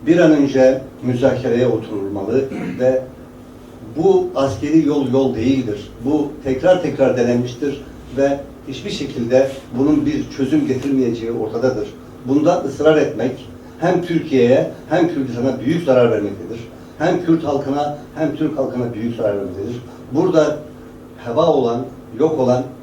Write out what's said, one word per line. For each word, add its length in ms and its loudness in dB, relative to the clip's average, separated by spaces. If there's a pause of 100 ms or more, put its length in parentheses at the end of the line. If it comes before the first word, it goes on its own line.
Bir 120 4
an 140 6
önce 480 4 (220)
müzakereye 640 2
oturulmalı 800 -2 (360)
ve 220 2 (960)
bu 380 4
askeri 520 2
yol 260 0
yol 220 2
değildir. 560 -2 (140)
Bu 240 0 (160)
tekrar 380 2
tekrar 340 0
denenmiştir 680 -2 (320)
ve 240 0 (280)
hiçbir 220 -10
şekilde 600 0 (280)
bunun 280 2
bir 300 -4
çözüm 300 0
getirmeyeceği 640 0
ortadadır. 560 -2 (400)
Bunda 320 2
ısrar 360 2
etmek 520 -2 (300)
hem 240 2
Türkiye'ye 680 2 (180)
hem 200 2
Kürdistan'a 520 -2
büyük 240 -2
zarar 260 4
vermektedir. 500 -4 (380)
Hem 260 0
Kürt 200 2
halkına 540 -2 (160)
hem 220 -2
Türk 220 -2
halkına 360 -4
büyük 220 -4
zarar 200 -2
vermektedir. 460 -8 (300)
Burada 440 2 (680)
heba 280 2
olan, 320 0 (340)
yok 200 2
olan 240 2 (200)